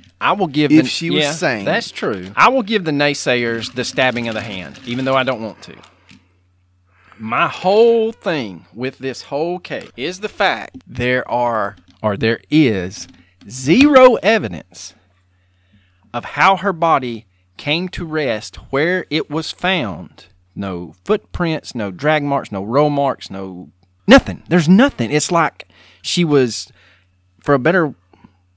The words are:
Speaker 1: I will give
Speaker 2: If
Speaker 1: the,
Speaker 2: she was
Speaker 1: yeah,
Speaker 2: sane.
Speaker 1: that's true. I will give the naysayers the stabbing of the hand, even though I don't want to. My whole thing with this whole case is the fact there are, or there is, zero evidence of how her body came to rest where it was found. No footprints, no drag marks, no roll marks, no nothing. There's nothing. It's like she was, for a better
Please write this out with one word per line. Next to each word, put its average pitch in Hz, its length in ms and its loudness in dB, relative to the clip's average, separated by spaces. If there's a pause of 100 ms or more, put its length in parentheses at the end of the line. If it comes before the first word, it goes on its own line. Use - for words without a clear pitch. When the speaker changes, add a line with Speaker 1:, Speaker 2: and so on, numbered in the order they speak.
(200)
Speaker 1:
I 127 140 0
will 196 140 -2
give 147 240 0
Speaker 2:
If 156 120 6
Speaker 1:
the, 254 60 -6
Speaker 2:
she 165 200 -6
was 147 140 0
Speaker 1:
yeah, 143 80 0
Speaker 2:
sane. 139 340 -2
Speaker 1:
that's 196 240 -2
true. 98 460 -6
I 202 140 4
will 262 120 2
give 202 240 -2
the 160 60 -2
naysayers 123 800 0
the 123 100 -4
stabbing 120 440 -2
of 110 80 -4
the 104 60 -6
hand, 92 440 -12
even 123 200 -6
though 131 100 0
I 131 80 2
don't 123 180 -4
want 107 220 -12
to. - 120 -20 (1400)
My 120 300 -2
whole 220 640 2
thing 110 600 -6
with 127 280 -8
this 127 240 -8
whole 165 340 -4
case - 400 -10
is 175 220 -8
the 208 100 -8
fact 143 560 -4
there 123 440 -2
are, 113 460 -2 (280)
or 104 140 0
there 113 220 0 (120)
is, 107 560 2 (420)
zero 226 640 6
evidence 180 800 -4 (1200)
of 120 120 -6
how 180 320 4
her 185 160 -2
body 139 520 0 (320)
came 170 320 -4
to 175 160 -10
rest 147 520 -4 (140)
where 170 380 0
it 151 200 -4
was 151 220 -6
found. 139 720 -6 (300)
No 92 380 -8 (100)
footprints, 175 720 -4
no 107 160 -4
drag 147 340 0
marks, 139 280 -4
no 98 120 -4
roll 135 280 2
marks, 143 400 -2
no 92 380 -12 (380)
nothing. 190 420 6
There's 165 200 4
nothing. 190 420 4
It's 151 200 0
like 170 360 0 (360)
she - 220 0
was, 135 460 2 (680)
for 143 160 0
a 131 40 4
better 156 340 2 (640)